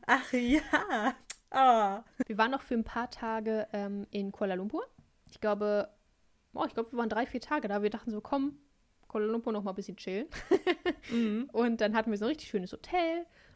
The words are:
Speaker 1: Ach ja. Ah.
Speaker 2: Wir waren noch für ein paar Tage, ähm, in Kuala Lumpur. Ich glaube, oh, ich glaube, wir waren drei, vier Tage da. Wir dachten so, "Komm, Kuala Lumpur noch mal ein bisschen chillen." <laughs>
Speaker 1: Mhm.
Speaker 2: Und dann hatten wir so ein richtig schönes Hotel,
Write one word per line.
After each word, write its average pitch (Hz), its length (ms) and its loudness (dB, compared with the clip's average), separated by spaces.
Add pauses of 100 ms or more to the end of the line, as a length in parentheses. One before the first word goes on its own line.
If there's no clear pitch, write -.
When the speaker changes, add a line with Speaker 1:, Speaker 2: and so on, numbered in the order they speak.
Speaker 1:
Ach 262 260 2
ja. 254 800 2 (380)
Ah. 226 520 6 (240)
Speaker 2:
Wir 208 100 -6
waren 226 140 4
noch 269 120 -2
für - 100 -4
ein 226 100 2
paar 240 260 -4
Tage, 220 600 -2
ähm, 202 400 -4
in 202 220 -4
Kuala 190 220 -2
Lumpur. 208 300 -4 (460)
Ich - 80 -20
glaube, 208 480 0 (680)
oh, 320 140 -2
ich - 60 -6
glaube, 226 180 -4
wir 247 60 -6
waren 233 120 0
drei, 226 180 0
vier - 140 -6
Tage 202 280 -2
da. 202 120 0
Wir 208 80 2
dachten 220 220 -6
so, 208 80 -4
"Komm, 285 380 -2 (500)
Kuala 214 200 -2
Lumpur 233 260 -2
noch 208 100 -2
mal 196 80 -4
ein 190 40 -6
bisschen 196 200 -8
chillen." 202 320 -6 (220)
<laughs> - 600 0
Speaker 1:
Mhm. 233 420 0
Speaker 2:
Und 233 280 2
dann 214 140 2
hatten 220 160 2
wir 208 60 0
so 208 80 -2
ein 254 40 0
richtig 311 200 -6
schönes 185 240 -2
Hotel, 339 520 -2 (300)